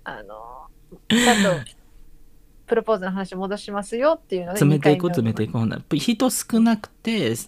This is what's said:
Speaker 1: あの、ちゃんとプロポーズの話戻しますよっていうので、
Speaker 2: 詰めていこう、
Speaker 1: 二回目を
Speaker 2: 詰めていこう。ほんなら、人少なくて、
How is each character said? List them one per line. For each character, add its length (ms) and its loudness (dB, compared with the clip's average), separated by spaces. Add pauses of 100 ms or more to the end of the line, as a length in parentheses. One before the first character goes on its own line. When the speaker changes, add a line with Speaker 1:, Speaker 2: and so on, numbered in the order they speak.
Speaker 1:
あ 200 -12
の、 440 -18 (420)
ち 200 4
ゃ 100 4
ん 40 4 (220)
と 60 -20 (960)
プ 80 2
ロ 80 0
ポ 100 0
ー 60 0
ズ 60 -6
の 60 -4
話 240 -6
戻 220 -4
し 140 -12
ま 120 -4
す 140 -8
よ 240 2
っ 0 -
て 140 -6
い 80 -4
う 20 -8
の 80 -8
で、 60 -4
Speaker 2:
詰 100 6
め 100 4
て 120 4
い 80 4
こ 80 -2
う、 20 2
Speaker 1:
二 60 -2
回 80 0
目 60 2
を 0 -
Speaker 2:
詰 0 -
め 40 -2
て 100 -2
い 40 -4
こ 100 -4
う。 40 0
ほ 40 2
ん 40 0
な 80 -6
ら、 200 -4
人 320 0
少 300 -2
な 180 4
く 120 -12
て、 440 -2 (140)